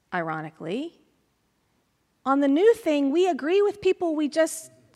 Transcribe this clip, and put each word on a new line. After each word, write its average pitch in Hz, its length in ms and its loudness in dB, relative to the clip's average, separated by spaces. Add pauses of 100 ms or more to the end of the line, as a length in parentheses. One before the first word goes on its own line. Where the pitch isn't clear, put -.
(120)
ironically, 165 880 -8 (1300)
on 277 140 2
the 285 80 2
new 349 260 4
thing, 294 380 0
we 359 180 2
agree 330 320 0
with 403 180 0
people 359 360 0
we 302 120 -2
just - 440 -2 (240)